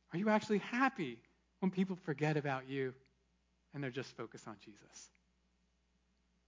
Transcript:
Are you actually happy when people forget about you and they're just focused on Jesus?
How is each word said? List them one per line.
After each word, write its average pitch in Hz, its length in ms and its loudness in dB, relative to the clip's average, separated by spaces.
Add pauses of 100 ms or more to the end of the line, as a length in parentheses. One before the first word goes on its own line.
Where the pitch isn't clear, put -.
(120)
Are 160 80 -2
you 214 100 2
actually 214 300 4
happy 202 580 0 (420)
when 185 120 2
people 185 240 2
forget 151 420 0
about 131 320 -2
you 131 240 -2 (800)
and 143 100 -4
they're 135 60 0
just 123 260 -6
focused 113 320 -12
on 110 160 -12
Jesus? - 460 -20 (1400)